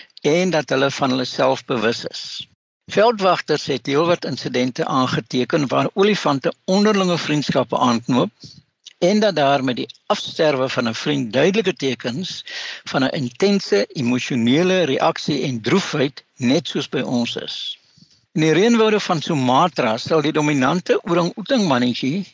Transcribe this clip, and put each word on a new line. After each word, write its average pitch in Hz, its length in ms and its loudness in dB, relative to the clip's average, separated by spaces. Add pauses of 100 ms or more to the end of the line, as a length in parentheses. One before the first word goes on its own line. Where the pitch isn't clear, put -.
(200)
en 175 300 2
dat 156 180 0
hulle 139 220 0
van 135 200 -2
hulle 127 140 -2
self 131 400 0
bewus 117 400 -2
is. - 200 -12 (640)
Veldwagters 196 800 2
het 135 200 -4
heelwat 165 380 0
insidente 127 600 -4
aangeteken 131 840 0
waar 135 260 0
olifante 175 580 0 (120)
onderlinge 190 540 2
vriendskappe 139 600 -2
aanknoop 123 520 0 (680)
en 202 200 4
dat 202 160 2
daar 139 280 2
met 127 120 -2
die 131 120 -8 (180)
afsterwe 143 600 0
van 123 200 -2
'n 113 60 -4
vriend 135 380 -4
duidelike 185 420 2
tekens 131 680 -6 (400)
van 139 200 -2
'n - 180 -2
intense 196 640 0
emosionele 131 960 2
reaksie 147 600 0
en 127 180 -4
droefheid, 147 640 -2 (120)
net 131 320 0
soos - 200 -6
by 143 120 -4
ons, 120 360 -4
is. - 420 -10 (540)
In 160 80 -2
die 156 120 4
reënwoude 220 480 4
van 165 220 -2
Sumatra 131 760 2
sal 160 260 0
die 151 100 -2
dominante 151 680 0
orang-oeting 180 640 0
mannetjie 131 680 0